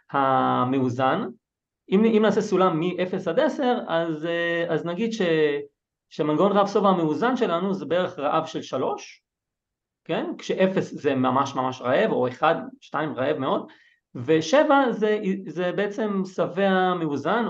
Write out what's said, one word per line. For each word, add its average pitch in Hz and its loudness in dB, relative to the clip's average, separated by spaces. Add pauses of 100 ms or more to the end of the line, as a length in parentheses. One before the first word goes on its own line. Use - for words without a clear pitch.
(120)
המאוזן. 131 2 (640)
אם, 208 6
אם 220 4
נעשה 208 2
סולם 185 2
מאפס 180 -4
עד 170 0
עשר, 254 0
אז, 165 -2
אה, 170 -2
אז 160 -2
נגיד 214 -4
ש-, 220 -4 (880)
שהמנגנון 156 2
רעב 196 4
שובע 202 2
המאוזן 170 2
שלנו 190 0
זה 147 -6
בערך 170 -2
רעב 160 0
של 143 -8
שלוש, - -6 (840)
כן? 208 -2 (120)
כשאפס 190 0
זה 139 -2
ממש 131 0
ממש 127 -4
רעב, 160 2
או 127 0
אחד, 156 0 (260)
שתיים 147 -6
רעב 135 -2
מאוד, 160 -2 (480)
ושבע 240 4
זה, 214 0 (280)
זה 175 -4
בעצם 202 -2 (140)
שבע 185 2
מאוזן, 165 -2